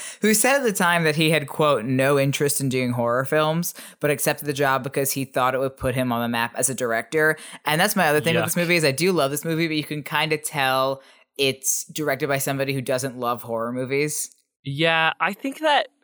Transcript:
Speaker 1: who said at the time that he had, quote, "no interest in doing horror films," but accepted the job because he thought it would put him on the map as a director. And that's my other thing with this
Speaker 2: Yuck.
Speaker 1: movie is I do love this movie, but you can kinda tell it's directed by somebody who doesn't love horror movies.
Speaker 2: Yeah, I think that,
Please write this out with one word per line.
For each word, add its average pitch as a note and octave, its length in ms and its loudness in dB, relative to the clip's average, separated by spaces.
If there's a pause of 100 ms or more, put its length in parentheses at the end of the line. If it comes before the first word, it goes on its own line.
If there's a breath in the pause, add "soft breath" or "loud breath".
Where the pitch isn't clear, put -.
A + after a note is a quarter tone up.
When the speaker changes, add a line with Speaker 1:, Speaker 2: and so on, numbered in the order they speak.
(220 loud breath)
Speaker 1:
who G#3+ 120 4
said B3+ 240 4
at C4+ 60 -2
the A3+ 100 2
time E3+ 320 2
that D3+ 100 2
he D#3+ 160 4
had, D3 160 2
quote, C#3 380 2
"no C3+ 340 2
interest C#3 420 0
in C#3 80 -2
doing B2+ 220 0
horror A#2+ 340 0
films," D#3 480 0 (260 loud breath)
but D3 120 0
accepted D3 340 -2
the D3 80 -2
job C3+ 300 0
because C3+ 300 -2
he C3+ 120 -2
thought B2+ 300 0
it C3 40 0
would C3+ 180 -2
put B2+ 180 -2
him B2+ 160 0
on A#2 100 -2
the A#2 60 -2
map A#2+ 280 -2
as B2 140 0
a B2+ 60 -4
director. B2+ 640 0 (280 loud breath)
And D#3 140 2
that's G#3 160 2
my F3 140 4
other D3+ 120 4
thing E3 140 2
with A2+ 100 2
this E3 80 -2
Speaker 2:
Yuck. - 40 -4
Speaker 1:
movie F3 180 2
is D#3+ 100 2
I C3+ 60 4
do E3 220 2
love C#3 180 2
this D3 140 -6
movie, E3 220 -2
but D#3 100 -2
you D3 80 -2
can D3+ 180 -8
kinda D#3 340 0
tell C3+ 640 -2 (360 loud breath)
it's - 480 0
directed D3 420 -4
by C#3 100 0
somebody C3+ 360 -2
who C3+ 80 -2
doesn't B2+ 360 -4
love A#2+ 260 -4
horror A#2 280 -6
movies. C#3 580 -4 (340)
Speaker 2:
Yeah, D#3+ 580 0
I E3+ 120 0
think C4+ 260 -10
that, D4 280 2 (160)